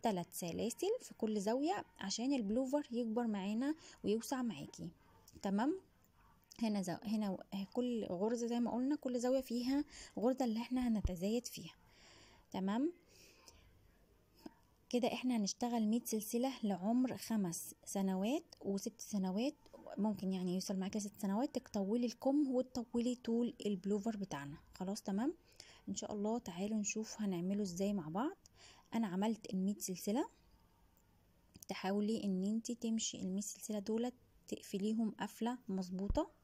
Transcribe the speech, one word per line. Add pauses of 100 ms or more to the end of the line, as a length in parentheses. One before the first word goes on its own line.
تلات
سلاسل
في
كل
زاوية (140)
عشان
البلوفر
يكبر
معانا (300)
ويوسع
معاكي. (520)
تمام؟ (840)
هنا
زو-،
هنا
و-،
كل
غرزة
زي
ما
قلنا
كل
زاوية
فيها (340)
غرزة
اللي
احنا
هنتزايد
فيها. (760)
تمام؟ (2000)
كده
احنا
هنشتغل
مية
سلسلة (100)
لعمر
خمس (100)
سنوات (160)
وست
سنوات، (440)
ممكن
يعني
يوصل
معاكي
ست
سنوات،
تطولي
الكم
وتطولي
طول (120)
البلوفر
بتاعنا. (180)
خلاص
تمام؟ (540)
ان
شاء
الله
تعالوا
نشوف
هنعمله
ازاي
مع
بعض. (580)
انا
عملت
المية
سلسلة، (1400)
تحاولي
ان
انتي
تمشي
المية
سلسلة
دولت (340)
تقفليهم
قفلة (100)
مظبوطة (140)